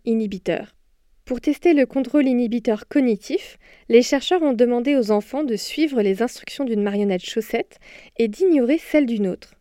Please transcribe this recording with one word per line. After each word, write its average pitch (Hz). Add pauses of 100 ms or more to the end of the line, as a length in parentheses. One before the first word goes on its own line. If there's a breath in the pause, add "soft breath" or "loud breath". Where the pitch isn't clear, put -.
inhibiteur. 208 (480)
Pour 247
tester 320
le 285
contrôle 269
inhibiteur 240
cognitif, 262 (320 soft breath)
les 233
chercheurs 311
ont 285
demandé 240
aux 220
enfants 214
de 240
suivre 277
les 190
instructions -
d'une 226
marionnette 202
chaussette - (400 loud breath)
et 233
d'ignorer 285
celles 302
d'une 214
autre. -